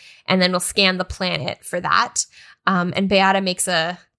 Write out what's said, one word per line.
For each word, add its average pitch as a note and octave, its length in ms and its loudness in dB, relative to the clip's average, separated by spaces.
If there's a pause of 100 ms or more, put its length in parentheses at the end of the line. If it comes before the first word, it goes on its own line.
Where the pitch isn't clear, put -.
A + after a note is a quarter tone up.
(260)
and F#3 140 2
then F3+ 100 4
we'll F3+ 100 0
scan F#3+ 360 2
the F3+ 80 -2
planet - 580 -6
for - 180 -6
that." - 440 0 (420)
Um, F3+ 300 0
and G3 120 0
Beata G3 340 4
makes F#3 260 -4
a, F3 300 -2 (200)